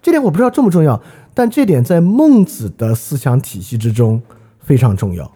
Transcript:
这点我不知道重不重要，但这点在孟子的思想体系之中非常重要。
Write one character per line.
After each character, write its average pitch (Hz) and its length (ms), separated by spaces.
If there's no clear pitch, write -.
这 349 100
点 311 100
我 233 80
不 151 80
知 233 60
道 247 60
重 254 160
不 196 40
重 170 140
要， 135 180
但 240 160
这 285 160
点 143 180
在 170 180
孟 233 420
子 110 340
的 113 160
思 - 220
想 131 240
体 104 220
系 120 160
之 113 160
中 113 280
非 143 160
常 117 200
重 92 200
要。 73 200